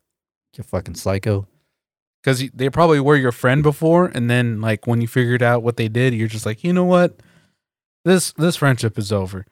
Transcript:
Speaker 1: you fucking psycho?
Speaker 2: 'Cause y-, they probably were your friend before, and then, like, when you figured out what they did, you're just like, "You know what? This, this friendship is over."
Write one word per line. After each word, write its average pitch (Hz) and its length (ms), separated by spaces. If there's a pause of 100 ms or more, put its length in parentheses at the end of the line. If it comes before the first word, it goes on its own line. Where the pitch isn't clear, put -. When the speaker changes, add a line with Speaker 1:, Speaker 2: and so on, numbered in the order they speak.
(560)
Speaker 1:
you 110 80
fucking 92 300
psycho? 98 520 (760)
Speaker 2:
'Cause 131 180
y-, 135 120
they 131 160
probably 156 280
were 143 180
your 131 160
friend 131 300
before, 165 520
and 120 160
then, 120 320
like, 110 240
when 117 160
you 117 40
figured 123 360
out 120 200
what 117 140
they 113 120
did, 123 260
you're 110 140
just 110 180
like, 110 180
"You 175 80
know 180 140
what? 175 340 (840)
This, 180 260
this 165 240
friendship 123 420
is 104 140
over." 95 400